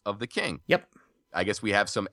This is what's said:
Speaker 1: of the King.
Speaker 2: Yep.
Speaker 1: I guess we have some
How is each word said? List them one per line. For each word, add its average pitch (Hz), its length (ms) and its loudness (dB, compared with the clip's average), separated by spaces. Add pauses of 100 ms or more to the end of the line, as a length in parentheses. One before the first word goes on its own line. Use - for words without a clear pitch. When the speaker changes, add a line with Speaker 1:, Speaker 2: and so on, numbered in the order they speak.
Speaker 1:
of 101 140 -2
the 117 80 -6
King. - 400 -4
Speaker 2:
Yep. - 200 2 (460)
Speaker 1:
I 90 100 0
guess 101 180 -2
we 107 120 0
have 101 160 4
some 98 240 -2